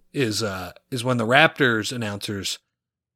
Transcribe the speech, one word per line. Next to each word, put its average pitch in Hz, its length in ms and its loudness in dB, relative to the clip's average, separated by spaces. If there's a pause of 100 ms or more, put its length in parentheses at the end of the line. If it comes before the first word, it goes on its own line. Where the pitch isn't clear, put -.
(120)
is, 110 320 -2
uh, 95 300 -6 (180)
is 127 100 -4
when 123 140 0
the 117 100 0
Raptors 127 680 4
announcers 101 640 -6 (560)